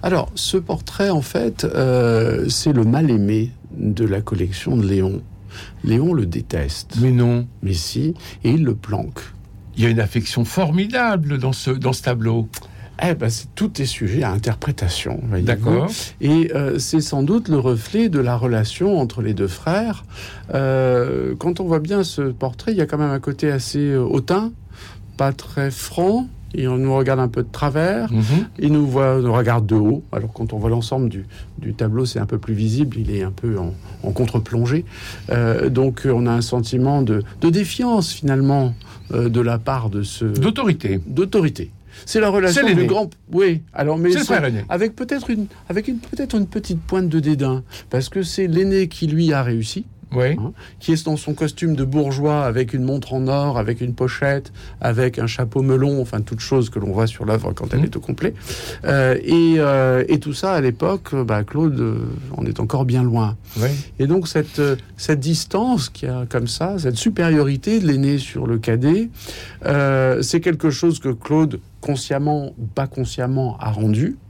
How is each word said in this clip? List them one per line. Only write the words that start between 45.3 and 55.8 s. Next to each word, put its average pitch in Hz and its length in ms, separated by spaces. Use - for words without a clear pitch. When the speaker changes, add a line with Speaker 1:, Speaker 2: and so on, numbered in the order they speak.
Speaker 1:
avec 202 220
une, 240 80
peut-être - 400
une 196 100
petite 190 320
pointe 185 300
de 160 100
dédain, 135 440
parce 131 180
que 190 160
c'est 185 240
l'aîné 190 400
qui, 170 200
lui, 156 260
a 135 100
réussi. 117 420
Speaker 2:
Oui. 127 240
Speaker 1:
Hein, 127 140
qui - 140
est 160 120
dans 156 120
son 151 160
costume 156 420
de 135 80
bourgeois, 143 600
avec 120 280
une 127 120
montre 131 280
en 131 140
or, 143 300
avec 113 240
une 123 120
pochette, 139 600
avec 120 400
un 117 80
chapeau 120 340
melon, 135 400